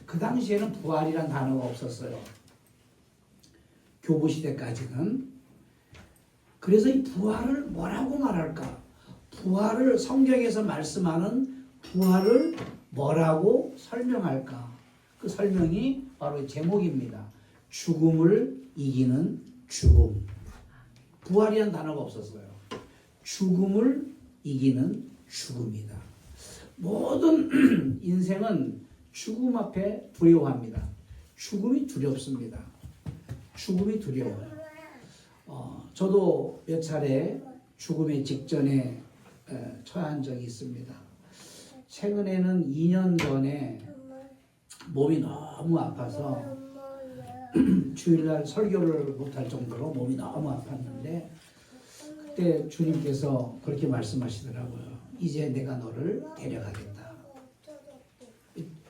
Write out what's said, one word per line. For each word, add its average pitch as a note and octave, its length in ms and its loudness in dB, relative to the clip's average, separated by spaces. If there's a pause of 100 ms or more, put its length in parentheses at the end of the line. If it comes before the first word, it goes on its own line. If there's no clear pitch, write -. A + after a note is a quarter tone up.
그 E3+ 120 -4
당시에는 G#3 540 0
부활이란 D#3+ 560 0
단어가 C3 380 0
없었어요. A#2+ 520 -8 (1800)
교부 D3 260 2
시대까지는. C#3 1040 -4 (1300)
그래서 A3 300 6
이 C4+ 140 4
부활을 A3 640 -2
뭐라고 G#3 520 -4
말할까? D#3+ 600 -4 (500)
부활을, A3 680 2
성경에서 B3 640 4
말씀하는 F3+ 1000 -2 (180)
부활을 F#3+ 720 4 (340)
뭐라고 D#3+ 840 4
설명할까? F3 920 -4 (480)
그 - 100 -8
설명이 G3 800 0 (120)
바로 D3 240 -4
이 C3+ 60 -8
제목입니다. D3 760 -2 (460)
죽음을 E3 880 4 (160)
이기는 C3 640 2 (280)
죽음. - 560 6 (1080)
부활이란 G#3+ 400 6
단어가 D#3 300 -4
없었어요. G#2+ 400 -12 (800)
죽음을 G3 880 2 (320)
이기는 C3+ 640 2 (180)
죽음이다. G#2+ 680 -8 (840)
모든 C4 720 4 (240)
<clears throat> C3+ 300 0
인생은 F#3 800 0 (320)
죽음 A#3+ 440 -2
앞에 G3+ 560 -4
두려워합니다. C3+ 720 4 (500)
죽음이 A3+ 500 0
두렵습니다. C3 720 -4 (1000)
죽음이 G3+ 420 0
두려워요. A2+ 520 -6 (960)
어, C3+ 480 -12
저도 F#3+ 720 2
몇 D#3+ 140 -2
차례 D3 600 0 (380)
죽음의 D3+ 460 -2
직전에, C3+ 800 0 (480)
에, B2 340 -10
처한 D3+ 380 -4
적이 B2 220 -8
있습니다. B2 500 -12 (960)
최근에는 F#3 800 0
이 D#3+ 180 2
년 F3+ 300 4
전에 C3+ 600 -2 (1120)
몸이 D3 280 4
너무 - 580 -2
아파서 B2+ 640 -4 (1120)
<clears throat> - 420 4
주일날 D#3 520 2
설교를 E3 640 0
못할 B2+ 360 -8
정도로 A#2+ 440 -8
몸이 C3 240 -2
너무 D#3 340 -6
아팠는데 C3+ 800 -8 (920)
그때 D#3+ 500 0
주님께서 C#3 920 -2
그렇게 C#3+ 240 -2
말씀하시더라고요. - 1120 -6 (200)
"이제 D3+ 320 -4
내가 C3 260 -6
너를 B2 480 -6 (120)
데려가겠다." - 760 -10 (1800)